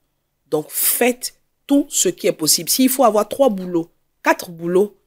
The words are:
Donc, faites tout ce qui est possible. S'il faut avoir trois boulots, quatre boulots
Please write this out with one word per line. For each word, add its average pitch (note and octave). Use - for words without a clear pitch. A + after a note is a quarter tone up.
Donc, D3+
faites -
tout C#4+
ce -
qui F3+
est F3
possible. D#3
S'il C4
faut C4
avoir G#3+
trois C4+
boulots, F3+
quatre D#4+
boulots F3